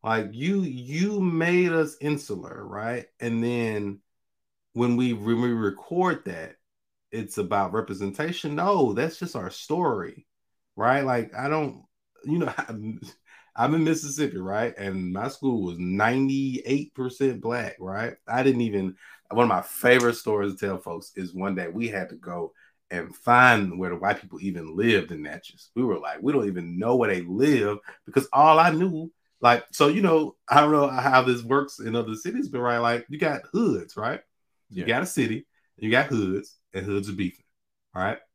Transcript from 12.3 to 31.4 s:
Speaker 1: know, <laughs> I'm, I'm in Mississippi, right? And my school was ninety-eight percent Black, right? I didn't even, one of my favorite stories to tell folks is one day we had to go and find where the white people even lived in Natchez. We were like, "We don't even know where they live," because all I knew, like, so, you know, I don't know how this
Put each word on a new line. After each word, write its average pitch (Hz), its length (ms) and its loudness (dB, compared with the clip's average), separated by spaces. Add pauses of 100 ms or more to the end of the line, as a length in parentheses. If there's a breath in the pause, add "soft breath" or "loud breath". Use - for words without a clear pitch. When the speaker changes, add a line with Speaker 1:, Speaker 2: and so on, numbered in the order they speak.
Speaker 1:
know, 156 180 -2
<laughs> - 140 -6
I'm, 110 320 -8 (540 soft breath)
I'm 131 200 2
in 165 80 4
Mississippi, 151 540 -2
right? 101 400 -4
And 95 340 -4
my 101 160 -4
school 120 360 -2
was 87 140 -6
ninety-eight 131 1160 0
percent 127 480 -2
Black, 117 380 -4
right? 101 340 -8 (120)
I 117 160 0
didn't 131 200 4
even, 98 340 -2 (360 loud breath)
one 117 120 4
of 117 60 4
my 92 140 0
favorite 123 520 4
stories 101 400 -2
to 101 100 -8
tell 95 120 -4
folks 90 400 -12
is 90 160 -10
one 95 220 -4
day 90 120 -6
we 110 220 -6
had 95 200 -6
to - 60 -16
go - 380 -10 (360 soft breath)
and 87 240 -8
find 120 640 6
where 92 120 -4
the 87 80 -4
white 98 240 -2
people 85 200 -18
even 85 360 -8
lived 104 340 2
in 78 120 -10
Natchez. - 520 -16
We 120 80 0
were 101 160 0
like, 76 220 -8
"We 123 100 0
don't 123 160 2
even 87 320 -6
know 117 160 2
where 113 180 4
they 90 80 -2
live," 104 580 2 (260 loud breath)
because 135 260 0
all 156 280 8
I 170 120 8
knew, 165 400 -2 (300)
like, 120 320 6
so, 147 160 4
you 185 120 2
know, 160 340 4 (120)
I 143 140 8
don't 151 100 6
know 143 160 4
how 131 360 4
this 123 200 0